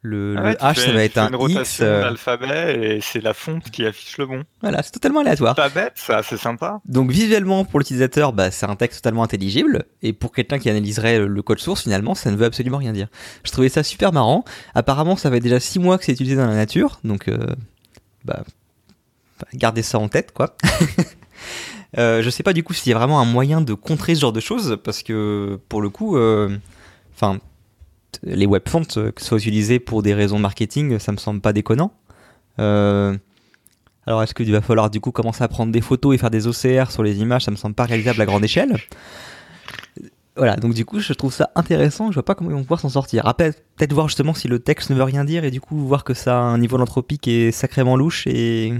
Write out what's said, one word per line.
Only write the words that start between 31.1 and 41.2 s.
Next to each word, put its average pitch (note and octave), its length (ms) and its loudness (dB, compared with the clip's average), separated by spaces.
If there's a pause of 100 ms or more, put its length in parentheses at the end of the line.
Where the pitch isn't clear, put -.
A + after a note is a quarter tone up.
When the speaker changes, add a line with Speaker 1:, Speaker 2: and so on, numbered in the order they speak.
Speaker 1:
me G2+ 60 -4
semble G#2 240 -6
pas G#2+ 100 2
déconnant. A2+ 400 0 (680)
Euh, G2+ 580 2 (880)
alors A2 160 0
est-ce - 140 -4
qu'il A2 160 -2
va G#2 100 4
falloir G#2+ 300 4
du G#2+ 80 -4
coup B2 120 -4
commencer A2+ 320 -2
à A#2 40 0
prendre A2+ 240 -2
des A#2 100 2
photos C#3 320 2
et B2 60 4
faire A#2+ 100 0
des A2 160 0
O A#2 80 0
C B2+ 260 2
R B2+ 120 0
sur - 100 -4
les G#2 200 2
images ? B2 240 0
Ça - 40 -2
me G#2 60 -2
semble G#2+ 180 -6
pas B2 120 0
réalisable A2+ 360 0
à G#2 60 4
grande G2+ 160 2
échelle. F#3 340 2 (1600)
Voilà, A#2 220 2
donc A#2 180 0
du A#2 100 0
coup G#3+ 140 -4
je G3+ 140 -4
trouve C3 200 -2